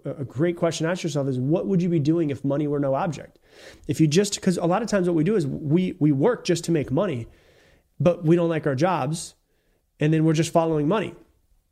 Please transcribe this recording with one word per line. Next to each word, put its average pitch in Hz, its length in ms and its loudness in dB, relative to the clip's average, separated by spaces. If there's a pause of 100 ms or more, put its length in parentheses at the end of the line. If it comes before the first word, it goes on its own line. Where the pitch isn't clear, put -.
a, 139 160 -8
a - 20 -6
great 170 320 -2
question 165 300 -2
to 165 40 -2
ask 185 120 -4
yourself 143 260 -2
is, 127 100 -2
"What 160 280 0
would 190 160 2
you 180 80 0
be 170 100 2
doing 156 300 0
if 131 120 -6
money 143 240 -2
were 143 140 -2
no 135 140 0
object?" 156 440 -6 (480)
If 143 140 -2
you 160 60 8
just, 190 340 2
'cause 180 160 2
a - 80 -2
lot 180 160 0
of 226 80 -4
times 190 200 0
what 175 60 0
we 156 100 2
do 220 120 2
is 170 100 0
we, 151 520 -2
we 151 120 4
work 147 340 2
just 165 200 0
to 170 80 -2
make 143 180 0
money, 139 360 -2 (720)
but 170 260 2
we 165 120 4
don't 170 120 2
like 156 180 -2
our 143 80 2
jobs, 156 600 -2 (640)
and 151 140 2
then 156 120 2
we're 160 80 4
just 160 200 0
following 165 340 2
money. 190 280 -2 (580)